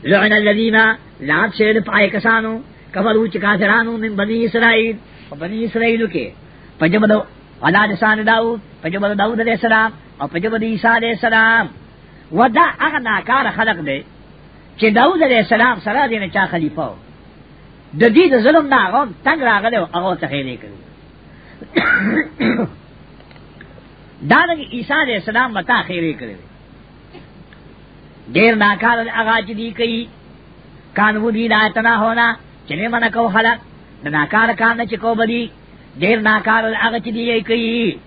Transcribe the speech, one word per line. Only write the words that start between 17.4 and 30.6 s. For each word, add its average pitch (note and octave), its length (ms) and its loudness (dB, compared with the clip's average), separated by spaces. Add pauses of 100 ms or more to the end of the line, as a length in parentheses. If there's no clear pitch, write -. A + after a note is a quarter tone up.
د D#3 100 2 (100)
دې E4 160 6
د C4 80 2
ظلم D4 280 4
نه C4+ 100 2
هغه G#3+ 260 2
هم A3 120 -6 (100)
تنګ D4+ 180 0
راغلی A3+ 340 0
و، G3 60 0
هغه F3 260 -4
ورته F3 180 -4
خیرې C3+ 360 -8
کړې. G2+ 260 -20 (880)
<coughs> A#3 880 -2 (1600)
دارنګه D#4 420 2
عیسی C#4 300 -4
علیہ B3+ 120 -2
السلام A3 400 -2
متا G3 340 0
خیرې E3 320 -4
کړې. G#2+ 160 -14 (2000)
ډېر G#3+ 220 4
ناکاره G#3+ 480 0
هغه A3+ 380 -2
چې G#3+ 120 -10
دی A3+ 180 -8
کوي، A#3 360 -4 (840)